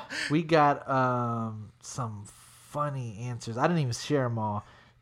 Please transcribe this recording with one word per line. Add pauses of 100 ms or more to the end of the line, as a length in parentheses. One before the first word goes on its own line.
(300)
We
got,
um, (100)
some
funny
answers.
I
didn't
even
share
'em
all. (360)